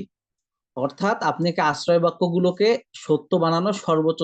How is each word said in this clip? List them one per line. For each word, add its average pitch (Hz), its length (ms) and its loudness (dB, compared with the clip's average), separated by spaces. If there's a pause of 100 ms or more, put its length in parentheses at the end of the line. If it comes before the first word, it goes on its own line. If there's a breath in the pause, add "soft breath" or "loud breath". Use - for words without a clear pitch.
(760)
অর্থাৎ 185 460 -2
আপনাকে 165 380 -2
আশ্রয় 165 420 2
বাক্যগুলোকে 180 680 0 (280)
সত্য - 400 -2
বানানোর 165 380 0
সর্বোচ্চ 160 480 0